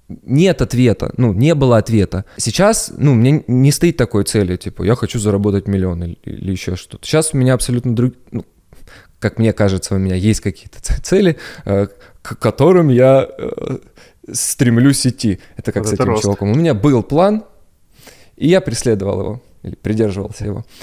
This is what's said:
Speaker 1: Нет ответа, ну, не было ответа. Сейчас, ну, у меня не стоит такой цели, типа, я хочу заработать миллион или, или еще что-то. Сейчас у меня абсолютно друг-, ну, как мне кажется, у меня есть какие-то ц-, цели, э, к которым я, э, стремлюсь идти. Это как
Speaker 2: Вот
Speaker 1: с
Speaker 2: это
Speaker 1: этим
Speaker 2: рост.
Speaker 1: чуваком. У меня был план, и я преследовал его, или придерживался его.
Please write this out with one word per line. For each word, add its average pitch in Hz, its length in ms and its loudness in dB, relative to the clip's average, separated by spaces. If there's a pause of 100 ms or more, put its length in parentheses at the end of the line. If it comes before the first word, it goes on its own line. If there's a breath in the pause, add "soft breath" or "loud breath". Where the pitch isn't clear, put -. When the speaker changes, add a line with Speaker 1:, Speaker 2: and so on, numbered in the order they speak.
(240)
Speaker 1:
Нет 165 400 2
ответа, 120 540 0
ну, 120 160 2
не 131 200 2
было 131 240 2
ответа. 98 480 0 (120)
Сейчас, - 600 0
ну, 143 140 2
у 127 40 4
меня 131 320 4
не 127 240 4
стоит - 260 0
такой 107 260 0
цели, 92 340 -2
типа, - 260 -12
я 107 120 2
хочу 117 240 -6
заработать 101 480 0
миллион 92 360 -2
или, 85 220 -10
или - 260 -8
еще 92 240 -6
что-то. - 300 -14
Сейчас 156 280 0
у 143 40 -2
меня 131 160 2
абсолютно 120 420 -2
друг-, 123 200 0 (160)
ну, 110 120 -8 (760 soft breath)
как - 180 -4
мне 113 160 0
кажется, 98 400 -2
у 95 60 0
меня 95 160 -2
есть 101 260 0
какие-то - 400 -10
ц-, - 220 -2
цели, 185 320 2 (300 loud breath)
э, 98 220 0 (360 soft breath)
к - 160 -14
которым 156 500 4
я, 131 380 4 (100)
э, - 400 -8 (560 soft breath)
стремлюсь 127 720 2
идти. 113 320 -2 (200 soft breath)
Это - 140 -8
как - 120 -4
Speaker 2:
Вот 107 60 -6
Speaker 1:
с 104 40 -2
Speaker 2:
это 101 100 -2
Speaker 1:
этим - 100 0
Speaker 2:
рост. 107 100 0
Speaker 1:
чуваком. 101 280 0
У 117 40 2
меня 160 180 2
был 117 300 2
план, 196 400 0 (920 soft breath)
и 135 120 -2
я 175 140 4
преследовал 101 600 -2
его, 110 200 -8 (220)
или 113 120 -12
придерживался 104 680 -4
его. 104 200 -8 (180 loud breath)